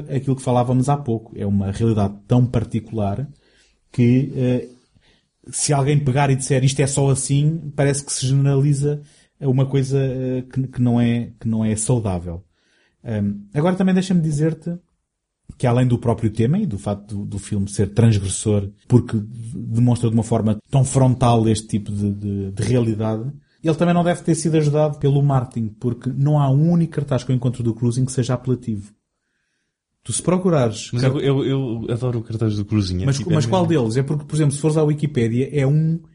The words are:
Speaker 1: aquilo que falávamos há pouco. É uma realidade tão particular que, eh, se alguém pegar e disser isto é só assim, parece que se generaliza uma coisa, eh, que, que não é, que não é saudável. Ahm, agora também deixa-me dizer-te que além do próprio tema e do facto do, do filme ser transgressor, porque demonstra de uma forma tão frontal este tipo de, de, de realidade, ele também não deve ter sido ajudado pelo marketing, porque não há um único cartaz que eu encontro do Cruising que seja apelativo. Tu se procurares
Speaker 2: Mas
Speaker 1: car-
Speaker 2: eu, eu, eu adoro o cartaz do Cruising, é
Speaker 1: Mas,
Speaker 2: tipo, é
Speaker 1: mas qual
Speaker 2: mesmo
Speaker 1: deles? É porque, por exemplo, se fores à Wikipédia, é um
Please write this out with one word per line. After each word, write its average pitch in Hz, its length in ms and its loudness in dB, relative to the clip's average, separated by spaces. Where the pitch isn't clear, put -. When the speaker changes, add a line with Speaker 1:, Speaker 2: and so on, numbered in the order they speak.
Speaker 1:
aquilo 131 220 0
que - 40 -16
falávamos 127 460 2
há 143 80 2
pouco. 120 400 -4
É 104 100 -6
uma 101 240 0
realidade 104 440 0
tão 123 200 4
particular 113 840 -4
que, 127 460 4
eh, 123 300 0
se - 220 -4
alguém 143 260 2
pegar 143 320 2
e 135 60 4
disser 131 300 0
isto 135 160 2
é 131 60 2
só 139 220 0
assim, 147 640 0
parece 139 300 0
que - 80 -12
se - 160 -4
generaliza 139 720 2
uma 135 260 2
coisa, 135 320 0
eh, 127 540 -2
que, 131 160 -2
que 123 140 -6
não 120 180 4
é, 120 300 0
que - 80 -6
não 110 160 0
é 110 100 0
saudável. 95 680 -2
Ahm, 101 420 -4
agora 165 240 0
também 190 160 2
deixa-me 185 260 2
dizer-te 160 560 -2
que - 80 -2
além 123 220 4
do 120 100 2
próprio 113 340 0
tema 123 280 2
e 220 60 0
do 110 120 -4
facto 101 420 -6
do, 104 60 -8
do 101 140 -8
filme 101 300 -4
ser 101 240 0
transgressor, 104 760 2
porque 117 280 4
demonstra 117 540 0
de 110 60 0
uma 113 80 2
forma 110 340 0
tão 135 140 2
frontal 123 640 2
este 110 200 0
tipo 104 260 -4
de, 101 200 0
de, 101 380 -6
de 104 120 -6
realidade, 110 680 -2
ele 160 120 0
também 170 180 2
não 175 100 2
deve 175 200 0
ter 165 120 2
sido 160 220 0
ajudado 151 420 2
pelo 139 240 2
marketing, 123 460 0
porque 123 340 -4
não 143 260 2
há 139 100 2
um 147 200 4
único 165 260 2
cartaz 139 280 -2
que - 80 -4
eu 127 40 2
encontro 120 280 -2
do 117 100 0
Cruising 120 300 0
que 127 80 -2
seja 127 220 -2
apelativo. 120 580 -4
Tu - 100 -8
se - 80 -4
procurares 165 720 0
Speaker 2:
Mas 123 80 -2
Speaker 1:
car- 131 100 4
Speaker 2:
eu, 147 80 -2
eu, 135 260 0
eu 120 480 -2
adoro 120 260 -2
o 110 40 -6
cartaz 110 320 -2
do 104 80 -2
Cruising, 95 400 0
é - 20 -2
Speaker 1:
Mas, 139 120 2
Speaker 2:
tipo, 170 120 -6
é 160 60 2
Speaker 1:
mas 151 100 2
qual 180 220 2
Speaker 2:
mesmo 156 160 2
Speaker 1:
deles? 110 140 0
É 139 60 2
porque, 147 200 -4
por - 120 -8
exemplo, 147 180 2
se - 80 -8
fores 156 160 2
à 156 60 4
Wikipédia, 131 680 0
é 139 160 0
um 160 320 2